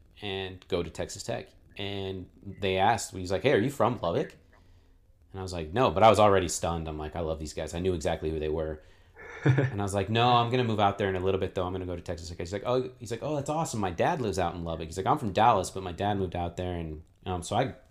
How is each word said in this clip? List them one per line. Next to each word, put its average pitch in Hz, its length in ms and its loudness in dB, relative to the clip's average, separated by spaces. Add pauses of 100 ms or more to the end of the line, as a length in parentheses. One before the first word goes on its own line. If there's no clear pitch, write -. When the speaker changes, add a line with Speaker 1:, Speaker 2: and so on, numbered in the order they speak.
(220)
Speaker 1:
and 95 460 -8
go 87 160 -2
to 82 60 -10
Texas 87 340 -8
Tech. 117 240 -8 (300)
And 98 500 -8 (340)
they 95 160 2
asked, 104 380 2
he's 92 160 -6
like, 95 120 0
"Hey, 139 100 4
are 120 60 6
you 127 120 2
from 110 300 0
Lubbock?" 92 340 -2 (960)
And 95 80 -10
I 95 40 -6
was 90 80 -8
like, 82 220 -4
"No," 120 180 2
but 95 120 4
I 113 60 12
was 104 100 8
already 98 280 6
stunned. 82 400 -2
I'm 78 100 -6
like, 78 180 -8
"I 87 60 -4
love 80 180 -4
these 78 140 -10
guys." 78 200 -6
I 85 60 -4
knew 90 140 0
exactly 82 360 -2
who 78 100 -4
they 76 100 -2
were. 78 360 -4
Speaker 2:
<laughs> - 60 -20 (540)
Speaker 1:
And 131 360 2
I - 20 -2
was 95 100 -4
like, 98 160 0
"No, 117 200 4
I'm 120 200 4
gonna 127 140 2
move 110 160 0
out 101 180 4
there 101 120 0
in 95 60 0
a 92 40 -2
little 95 200 2
bit, 95 160 -4
though. 92 100 0
I'm 90 80 -4
gonna 92 120 -6
go 87 100 -6
to 87 60 -8
Texas 85 280 -10
Tech." 82 100 -14
He's 85 140 -8
like, 101 120 -6
"Oh," 127 240 0 (100)
he's 110 120 -12
like, 113 100 -6
"Oh, 143 140 -4
that's 139 140 -4
awesome. 156 300 -2
My 92 120 0
dad 131 300 0
lives 95 180 -2
out 85 160 0
in 85 80 -6
Lubbock." 82 220 -6
He's 80 120 -12
like, 95 100 -2
"I'm 139 100 4
from 104 160 -4
Dallas, 104 380 4
but - 120 -8
my 87 80 -6
dad 101 260 0
moved 92 180 -2
out 85 200 -4
there." 90 200 -4
And, 80 260 -8 (240)
um, 90 180 -4
so - 120 -4
I 113 180 0 (180)